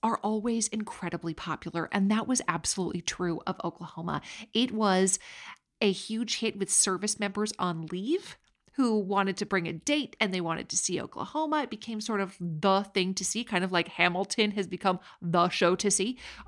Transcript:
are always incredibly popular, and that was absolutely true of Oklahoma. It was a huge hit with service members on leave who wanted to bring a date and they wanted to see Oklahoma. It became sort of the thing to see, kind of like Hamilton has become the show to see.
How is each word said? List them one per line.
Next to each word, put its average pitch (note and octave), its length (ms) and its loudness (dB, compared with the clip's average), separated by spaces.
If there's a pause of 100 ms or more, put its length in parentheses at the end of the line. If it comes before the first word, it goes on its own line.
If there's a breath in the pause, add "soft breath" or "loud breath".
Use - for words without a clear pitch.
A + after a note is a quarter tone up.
are A3+ 160 0
always A3 500 0
incredibly - 640 -6
popular, D#3+ 600 -4
and G3 180 4
that G#3+ 180 2
was B3+ 180 0
absolutely E3+ 540 -2
true E3+ 460 -2
of F#3+ 180 -2
Oklahoma. E3 560 -6 (320 loud breath)
It B3 180 2
was G3 480 4 (640 loud breath)
a G3+ 120 4
huge A3 480 -4
hit A3 180 -2
with G3 120 -2
service G3 480 2
members G#3 400 -2
on E3 280 -2
leave A3+ 500 -2 (360)
who A#3+ 260 4
wanted G3 380 2
to G#3 100 -2
bring F#3 200 0
a - 60 -4
date C#4+ 480 0
and G#3 120 2
they F#3 80 -2
wanted E3 280 -4
to - 80 -4
see E3+ 240 0
Oklahoma. D4+ 640 -2
It A#3 60 -8
became G#3+ 300 -8
sort G#3+ 200 -2
of G3 200 -4
the F3+ 420 2 (120)
thing F#3 200 2
to F#3+ 100 -4
see, - 180 -2
kind F#3+ 220 0
of F#3 80 -2
like E3+ 160 2
Hamilton F#3+ 640 2
has G3 160 -2
become F#3 320 0 (200 loud breath)
the F3 280 4
show F3 260 4
to G3+ 160 0
see. G#3+ 260 0 (320 loud breath)